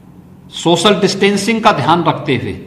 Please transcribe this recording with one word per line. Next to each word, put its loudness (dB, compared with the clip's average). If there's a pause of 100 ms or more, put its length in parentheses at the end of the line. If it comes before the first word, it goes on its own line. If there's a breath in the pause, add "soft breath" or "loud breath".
(560)
सोशल 0
डिस्टेंसिंग 0
का 4
ध्यान 0
रखते -2
हुए -6 (140)